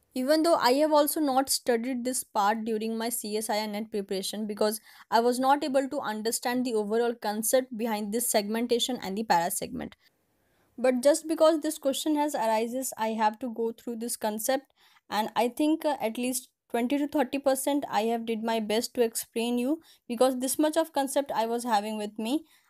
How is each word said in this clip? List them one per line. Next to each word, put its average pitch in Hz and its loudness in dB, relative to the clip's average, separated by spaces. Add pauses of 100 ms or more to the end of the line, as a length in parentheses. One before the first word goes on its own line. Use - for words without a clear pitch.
(160)
Even 277 2
though 330 4
I 247 4
have 302 4
also 294 4
not 269 2
studied 240 0
this 254 -4
part 214 0
during 220 -2
my 226 -2
C 208 -4
S 220 -4
I 208 0
R 214 -2
net 214 -6
preparation 202 -4
because 214 0 (300)
I 220 6
was 240 2
not 277 4
able 277 2
to 277 -6
understand 233 -2
the 247 -2
overall 220 0
concept 226 0
behind 214 -4
this 240 -2
segmentation 233 0
and 190 -4
the 220 -4
parasegment. 175 0 (880)
But 247 2
just 311 4
because 320 4
this 302 -4
question 285 0
has 294 0
arises, 233 -2
I 220 -2
have 220 0
to 247 -6
go 226 -4
through 233 -10
this 233 -6
concept, 226 -2 (380)
and 214 -2
I 240 2
think, 311 0
uh, 302 0
at 226 -4
least 247 -4 (220)
twenty 240 0
to 285 0
thirty 285 0
percent 277 0
I 208 0
have 226 -2
did 226 -4
my 226 0
best 214 -2
to 247 0
explain 233 -2
you 277 0 (260)
because 254 2
this 262 -2
much 311 2
of 320 0
concept 277 0
I 226 0
was 233 -2
having 214 0
with 208 -6
me. 247 -2 (240)